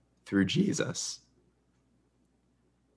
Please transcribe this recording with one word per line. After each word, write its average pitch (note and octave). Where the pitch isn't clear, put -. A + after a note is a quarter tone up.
through G2
Jesus. -